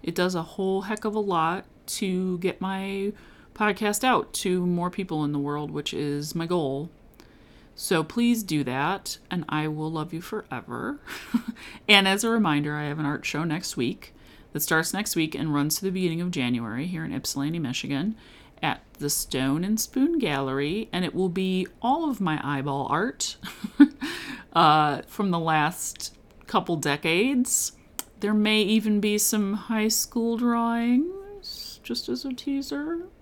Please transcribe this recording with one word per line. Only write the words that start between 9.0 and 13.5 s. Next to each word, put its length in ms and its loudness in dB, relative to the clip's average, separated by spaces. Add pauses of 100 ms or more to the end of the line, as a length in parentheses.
and 180 -2
I 180 -2
will 240 -4
love 220 -4
you 80 -8
forever. 800 -8 (340)
<laughs> 60 2 (500)
And 180 10
as 160 2
a 60 2
reminder, 460 2
I 80 -4
have 160 -4
an 60 -2
art 200 -4
show 180 -2
next 320 -4